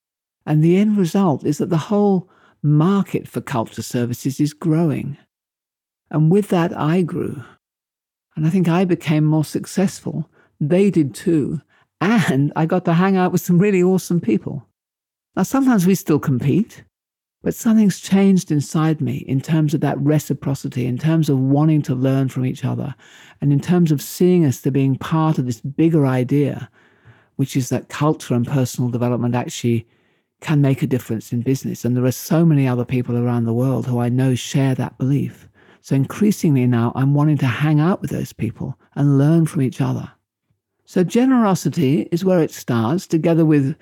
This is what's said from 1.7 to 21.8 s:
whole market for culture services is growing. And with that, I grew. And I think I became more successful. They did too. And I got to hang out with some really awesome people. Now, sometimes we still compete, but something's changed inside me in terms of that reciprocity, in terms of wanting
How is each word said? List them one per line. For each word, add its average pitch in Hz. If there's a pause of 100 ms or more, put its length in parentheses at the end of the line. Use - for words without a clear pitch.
whole 202 (320)
market 160
for -
culture -
services 123
is 147
growing. 156 (920)
And 156
with 202
that, 170
I 156
grew. 123 (920)
And 156
I 160
think 180
I 170
became 151
more 156
successful. - (300)
They 180
did 147
too. 160 (400)
And 151
I 156
got 180
to 170
hang 190
out 180
with 180
some 175
really 196
awesome 180
people. 185 (680)
Now, 196
sometimes 254
we 190
still 156
compete, 139 (600)
but -
something's 220
changed 196
inside 156
me 127
in 135
terms 156
of 135
that 147
reciprocity, 139
in 123
terms 160
of 135
wanting 147